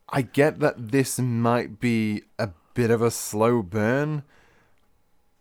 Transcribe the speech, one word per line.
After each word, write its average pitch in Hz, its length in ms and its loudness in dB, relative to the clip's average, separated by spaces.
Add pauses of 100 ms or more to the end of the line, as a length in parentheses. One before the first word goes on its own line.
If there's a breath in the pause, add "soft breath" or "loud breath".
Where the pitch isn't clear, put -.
I 139 140 -2
get 139 360 0
that 123 320 -2
this 135 280 0
might 117 600 0
be 110 440 0 (140)
a 110 120 -4 (240)
bit 117 160 2
of 113 120 4
a 117 100 2
slow 113 500 0
burn, 123 640 -2 (1160 soft breath)